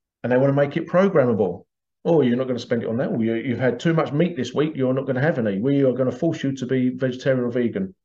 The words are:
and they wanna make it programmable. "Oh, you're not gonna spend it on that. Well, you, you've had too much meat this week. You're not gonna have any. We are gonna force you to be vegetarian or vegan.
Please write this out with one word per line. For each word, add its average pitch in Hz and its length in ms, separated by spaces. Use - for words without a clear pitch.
and 117 80
they 127 80
wanna 139 140
make 143 240
it - 100
programmable. 123 760
"Oh, 165 160
you're 120 160
not 131 100
gonna 123 140
spend 120 240
it - 40
on 113 100
that. 135 120
Well, 117 120
you, 113 120
you've 113 240
had 123 220
too 165 140
much 147 180
meat 170 240
this - 180
week. 151 220
You're 131 180
not 131 120
gonna 127 140
have 131 200
any. 101 180
We 139 240
are 127 100
gonna 127 200
force 165 320
you 135 120
to 123 100
be 127 240
vegetarian 127 540
or 120 60
vegan. 113 540